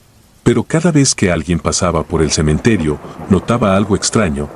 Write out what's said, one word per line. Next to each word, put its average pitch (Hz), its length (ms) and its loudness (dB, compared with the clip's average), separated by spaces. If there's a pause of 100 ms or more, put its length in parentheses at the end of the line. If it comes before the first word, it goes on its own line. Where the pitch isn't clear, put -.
(440)
Pero 117 220 2
cada 165 260 0
vez 143 240 2
que 95 160 2
alguien 82 300 0
pasaba 82 440 0
por 80 180 0
el 76 100 0
cementerio, 78 680 0 (320)
notaba 98 460 0
algo 101 180 0
extraño, 78 600 -2